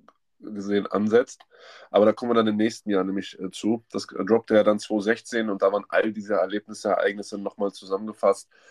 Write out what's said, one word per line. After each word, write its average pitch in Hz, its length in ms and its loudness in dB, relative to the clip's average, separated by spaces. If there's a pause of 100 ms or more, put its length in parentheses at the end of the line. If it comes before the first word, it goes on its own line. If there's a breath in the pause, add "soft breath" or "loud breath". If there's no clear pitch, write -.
(400)
gesehen 101 480 -4
ansetzt. 107 540 0 (480 loud breath)
Aber 101 160 6
da 107 80 4
kommen 120 180 -4
wir 117 40 4
dann 113 120 4
im 104 100 0
nächsten 110 320 -2
Jahr 95 140 2
nämlich, 95 360 -6
äh, 92 120 -8
zu. 117 400 -2
Das, - 200 -8
äh, - 120 -6
droppte 110 320 2
ja 107 80 6
dann 104 160 4
zweitausendsechzehn 110 720 -2
und 101 120 -2
da 98 100 4
waren 101 180 -2
all 98 240 0
diese 101 220 -4
Erlebnisse, 101 540 -4
Ereignisse 101 480 -2
nochmal 98 340 -6
zusammengefasst. 98 800 -2 (220 soft breath)